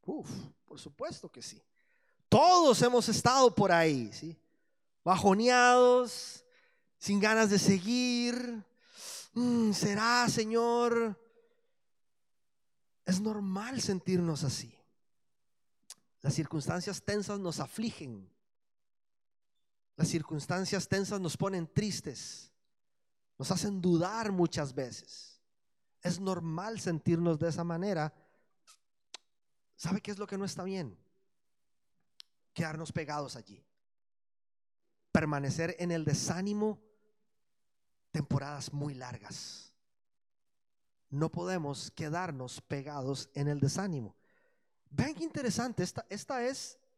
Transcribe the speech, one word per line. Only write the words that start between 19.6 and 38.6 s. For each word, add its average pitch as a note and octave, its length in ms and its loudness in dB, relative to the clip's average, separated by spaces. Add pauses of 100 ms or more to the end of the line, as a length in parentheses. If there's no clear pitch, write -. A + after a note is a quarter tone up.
Las E3 120 0
circunstancias F3 800 -4
tensas G3 320 -2
nos E3 160 -6
ponen F#3+ 360 -4
tristes, - 800 -6 (840)
nos C3+ 120 -6
hacen F#3+ 300 -2
dudar F#3 520 2
muchas E3 420 0
veces. - 640 -10 (640)
Es F3 180 -2
normal F#3 600 -4
sentirnos E3+ 580 0
de E3 100 0
esa E3 160 -4
manera. E3+ 500 -4 (1600)
¿Sabe F#3+ 240 -4
qué G#3 100 -12
es G3 80 -8
lo G#3 80 -8
que G3 120 -8
no G3+ 60 -4
está F#3 200 -8
bien? F3+ 340 -6 (1500)
Quedarnos D#3+ 400 -6
pegados D3 440 -6
allí. G#2 280 -20 (1500)
Permanecer D3+ 680 -2
en F3 120 -4
el D#3+ 140 -2
desánimo G3+ 760 -2 (1300)
temporadas C#3+ 600 -6